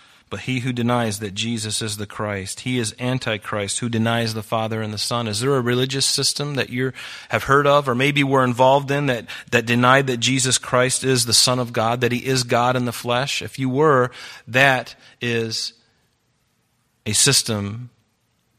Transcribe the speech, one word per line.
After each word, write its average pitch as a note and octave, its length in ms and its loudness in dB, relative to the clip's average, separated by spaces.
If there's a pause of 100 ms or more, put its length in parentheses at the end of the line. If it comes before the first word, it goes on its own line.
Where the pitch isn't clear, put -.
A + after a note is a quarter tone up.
(300)
But G2 120 -10
he B2+ 180 -2
who B2+ 140 -2
denies A#2 460 0
that G2+ 160 -8
Jesus A2 460 -4
is G#2+ 140 -6
the G#2 100 -8
Christ. G2+ 540 -6
He B2+ 200 -2
is A2 200 -4
Antichrist, A2+ 800 -4
who B2 80 -2
denies A#2 460 0
the A2 100 -8
Father A2 380 -4
and G#2+ 120 -6
the G#2 40 -8
Son." A#2+ 280 -4
Is G#2 140 -4
there C#3 160 2
a B2+ 60 2
religious C3 440 0
system C#3+ 500 -2
that B2 140 -2
you B2+ 220 -4 (380)
have A2+ 160 0
heard C#3+ 200 4
of C#3+ 220 4
or A#2+ 80 0
maybe C#3+ 300 2
were C3+ 180 4
involved C3 480 4
in C#3+ 140 0
that, A#2+ 200 -2 (260)
that A#2 140 2
denied B2 420 4
that B2 100 -2
Jesus B2 400 0
Christ B2+ 480 0
is B2 220 2
the A2+ 60 0
Son B2+ 260 4
of A#2+ 120 -4
God, A#2+ 300 0
that B2+ 100 2
he B2 140 -4
is C3 180 0
God B2 320 2
in B2+ 80 -2
the A#2+ 80 -2
flesh? A#2+ 500 -2
If - 160 -10
you C3 120 -2
were, C3 420 4 (340)
that B2+ 500 2 (260)
is A2+ 500 -4 (1300)
a G#2+ 80 -2
system A2+ 760 0 (680)